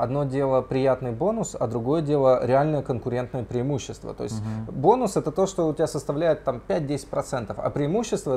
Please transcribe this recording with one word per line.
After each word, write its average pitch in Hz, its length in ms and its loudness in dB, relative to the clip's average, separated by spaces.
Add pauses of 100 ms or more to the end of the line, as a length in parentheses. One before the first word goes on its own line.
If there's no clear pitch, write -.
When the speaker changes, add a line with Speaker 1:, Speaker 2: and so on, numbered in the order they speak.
Speaker 1:
одно 139 220 0
дело 131 360 2
приятный 131 500 0
бонус, 185 480 -2
а 127 60 2
другое 123 380 0
дело 131 420 4
реальное 139 380 4
конкурентное 123 600 -4
преимущество. 123 680 -4
То 120 120 -8
есть 110 140 -6
Speaker 2:
Мгм. 110 400 -6
Speaker 1:
бонус — 208 380 4
это 151 140 0
то, 190 160 2
что 175 200 0
у 151 60 0
тебя 156 140 0
составляет 151 560 0
там 123 160 -2
пять-десять 147 500 -2
процентов, 120 480 -4
а - 140 -2
преимущество — 160 640 -2